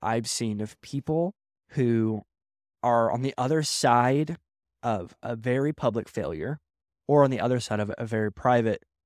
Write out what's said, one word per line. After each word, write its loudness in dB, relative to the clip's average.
I've -2
seen -4
of -10
people -4
who 0
are 4
on -2
the -4
other 0
side 2
of -4
a -6
very 0
public -2
failure -6
or 6
on 4
the -2
other 0
side -4
of -2
a -8
very -2
private 0